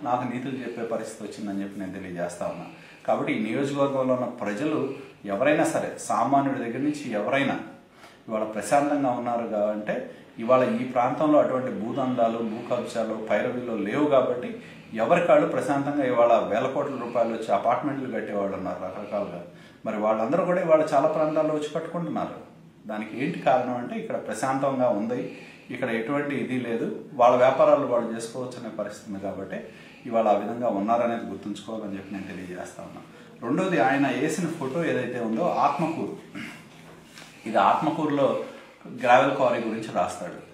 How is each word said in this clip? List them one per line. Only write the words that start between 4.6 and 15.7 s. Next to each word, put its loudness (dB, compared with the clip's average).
ఎవరైనా 4
సరే, -2
సామాన్యుడి 2
దగ్గర -4
నుంచి -6
ఎవరైనా 2
ఇవాళ 0
ప్రశాంతంగా 2
ఉన్నారు -2
కాబట్టి, 0
ఇవాళ 6
ఈ -2
ప్రాంతంలో 4
అటువంటి 0
భూదందాలు, 0
భూ -6
కబ్జాలు, -2
పైరవీలు -2
లేవు 2
కాబట్టి 2
ఎవరికాళ్ళు 6
ప్రశాంతంగా 0